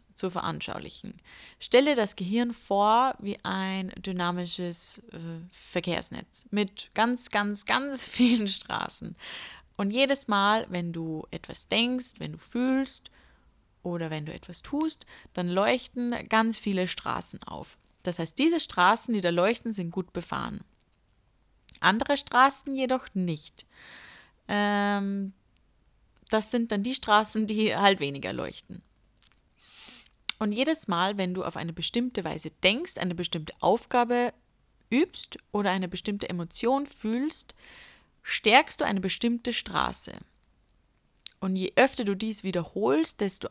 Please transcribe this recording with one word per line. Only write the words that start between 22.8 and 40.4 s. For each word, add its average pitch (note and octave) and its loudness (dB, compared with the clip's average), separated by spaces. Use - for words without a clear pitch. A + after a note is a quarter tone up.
nicht. F3 -4
Ähm, G3+ 0
das A3 2
sind A#3 0
dann G3+ 0
die B3 -2
Straßen, A3 2
die G#3+ 2
halt G3 6
weniger C#3 -4
leuchten. - -8
Und G#3 0
jedes C#4 0
Mal, F#3+ 0
wenn F#3 -2
du F#3 -4
auf - -6
eine E3 -6
bestimmte A#3 -4
Weise D#3 -6
denkst, A3+ 2
eine F3+ -2
bestimmte E3 -6
Aufgabe A#3+ 2
übst - 0
oder G#3 0
eine F#3 0
bestimmte G3+ -6
Emotion A#3 0
fühlst, B3 -4
stärkst - 4
du D4 0
eine G3 0
bestimmte A#3 -2
Straße. D3 -2